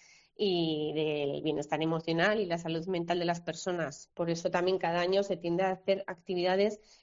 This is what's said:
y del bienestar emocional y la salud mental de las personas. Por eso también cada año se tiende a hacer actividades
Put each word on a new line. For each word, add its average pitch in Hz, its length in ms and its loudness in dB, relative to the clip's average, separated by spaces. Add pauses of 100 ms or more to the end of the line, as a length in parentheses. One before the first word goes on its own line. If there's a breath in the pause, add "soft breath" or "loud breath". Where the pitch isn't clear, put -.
(340 soft breath)
y 160 600 2
del 147 480 0
bienestar 151 400 -2
emocional 165 580 2
y 196 60 -2
la 170 100 -2
salud 165 300 -4
mental 175 320 0
de 170 80 0
las 170 160 -2
personas. 165 720 -6
Por 170 160 -2
eso 170 200 -2
también 185 280 2
cada 175 220 0
año 190 220 2
se 196 140 -2
tiende 170 280 0
a 190 80 0
hacer 190 340 0
actividades 185 760 0 (220 soft breath)